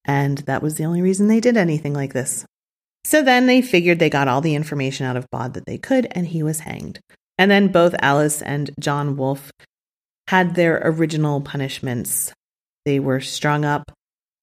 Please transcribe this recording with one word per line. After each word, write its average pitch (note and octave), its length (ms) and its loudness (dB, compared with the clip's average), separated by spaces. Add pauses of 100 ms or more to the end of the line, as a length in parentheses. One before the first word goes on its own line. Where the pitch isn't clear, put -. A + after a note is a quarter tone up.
and C#3 340 0
that C#3 240 -4
was D3+ 140 -4
the D#3 80 -4
only E3+ 180 -2
reason F#3+ 240 2
they A3 140 4
did A#3+ 160 2
anything D#3 360 0
like C#3 200 -4
this. - 320 -6 (600)
So D4+ 160 4
then B3+ 260 4
they B3+ 140 6
figured F3 380 2
they D#3+ 120 4
got C#3 180 2
all C3 120 2
the D#3+ 140 0
information C#3+ 520 -4
out B2+ 100 -2
of B2 160 -6
Bod B2 220 -8
that - 120 -12
they B2 100 -10
could, C4 360 0
and F3 160 -4
he E3 140 -4
was D#3 180 -4
hanged. - 400 -12 (360)
And G3 140 4
then G3+ 180 6
both E3+ 300 4
Alice D3 420 2
and C#3+ 380 -6
John C#3+ 380 -2
Wolfe C#3 340 -4 (800)
had F3+ 260 2
their E3+ 300 2
original D#3 560 0
punishments. C3+ 920 -6 (520)
They C#3 160 0
were C3 200 0
strung D3 440 -2
up D3 260 -2 (520)